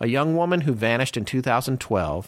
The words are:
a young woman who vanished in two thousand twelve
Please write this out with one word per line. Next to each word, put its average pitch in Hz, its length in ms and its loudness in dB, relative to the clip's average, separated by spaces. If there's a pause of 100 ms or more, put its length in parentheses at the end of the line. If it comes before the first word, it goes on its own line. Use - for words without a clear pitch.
a 113 80 -2
young 147 280 2
woman 175 260 2
who 143 100 2
vanished 117 440 0
in 110 80 -2
two 131 160 -2
thousand 127 400 0
twelve 87 480 -2